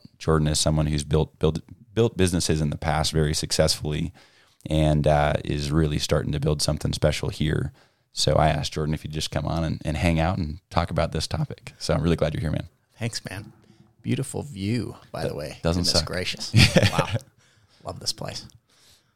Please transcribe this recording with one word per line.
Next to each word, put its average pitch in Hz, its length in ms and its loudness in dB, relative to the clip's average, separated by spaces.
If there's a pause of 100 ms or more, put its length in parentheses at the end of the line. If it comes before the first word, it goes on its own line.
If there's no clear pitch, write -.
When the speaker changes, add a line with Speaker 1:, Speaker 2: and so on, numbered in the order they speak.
(180)
Speaker 1:
Jordan 80 280 2
is 76 140 0
someone 78 260 2
who's 76 160 0
built, 73 380 0
built, 80 180 2 (360)
built 117 220 2
businesses 87 440 2
in 76 100 0
the - 80 -4
past 78 340 0
very 78 220 2
successfully 78 800 0 (580)
and, 76 360 4
uh, 73 280 4 (100)
is 71 280 -2
really 76 260 2
starting - 320 0
to 73 80 -2
build 76 240 0
something - 300 -2
special - 360 0
here. - 440 -2 (420)
So - 200 2
I 78 140 4
asked 73 260 -2
Jordan 76 200 -2
if 76 80 -6
he'd 78 80 -10
just 76 200 -6
come 78 160 -4
on 80 180 -2
and, - 220 -4
and 76 100 -2
hang 82 240 2
out 87 160 0
and 82 320 -4
talk 87 220 0
about 82 220 0
this 78 140 -2
topic. - 520 -6
So - 160 -2
I'm 78 80 0
really 85 120 4
glad 78 200 0
you're - 80 -4
here, 80 80 -2
man. - 180 -4 (300)
Speaker 2:
Thanks, - 300 -6
man. 101 240 -12 (500)
Beautiful 117 400 -4
view, 98 540 -4 (140)
by - 120 -8
Speaker 1:
That - 80 -2
Speaker 2:
the - 40 -6
way. 73 280 -10
Speaker 1:
doesn't 87 220 0
Speaker 2:
Goodness 87 160 2
Speaker 1:
suck. 80 60 -2
Speaker 2:
gracious. - 460 -6
Speaker 1:
<laughs> - 400 6
Speaker 2:
Wow. - 160 0 (760)
Love - 160 -10
this - 120 -6
place. - 340 -12 (680)